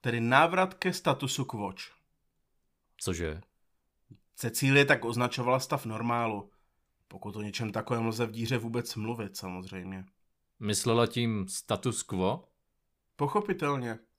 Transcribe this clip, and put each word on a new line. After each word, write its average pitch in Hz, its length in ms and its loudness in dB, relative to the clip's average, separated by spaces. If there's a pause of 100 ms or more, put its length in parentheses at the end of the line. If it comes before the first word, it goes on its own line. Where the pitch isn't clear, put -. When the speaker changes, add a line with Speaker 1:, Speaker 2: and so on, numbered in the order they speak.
Speaker 1:
tedy 123 200 -2
návrat 170 540 6
ke 185 180 -2
statusu 135 520 0
quo. 104 300 -6 (1200)
Speaker 2:
Cože? 85 440 -4 (920)
Speaker 1:
Cecílie 135 500 6
tak 135 200 4
označovala 123 560 2
stav 135 260 -4
normálu, 113 640 -2 (580)
pokud 101 280 -12
o 107 60 -6
něčem 104 300 -4
takovém 113 340 -2
lze 113 200 0
v 110 40 -6
díře 117 280 -2
vůbec 117 360 -4
mluvit, 107 420 -6
samozřejmě. 92 680 -10 (560)
Speaker 2:
Myslela 113 460 2
tím 110 420 -2
status - 540 -2
quo? 98 460 -2 (680)
Speaker 1:
Pochopitelně. 143 840 -2 (200)